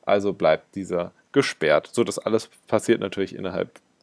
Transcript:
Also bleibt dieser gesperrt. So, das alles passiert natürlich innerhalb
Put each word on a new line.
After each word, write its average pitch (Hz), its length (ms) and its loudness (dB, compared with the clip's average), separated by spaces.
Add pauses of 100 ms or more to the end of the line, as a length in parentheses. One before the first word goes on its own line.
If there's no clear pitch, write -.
Also 101 280 2
bleibt 80 420 0
dieser 90 380 -6 (180)
gesperrt. 80 600 2
So, 120 120 0
das 98 160 -4
alles 110 300 -2 (180)
passiert 110 340 2
natürlich 98 320 -6
innerhalb 92 460 -8 (240)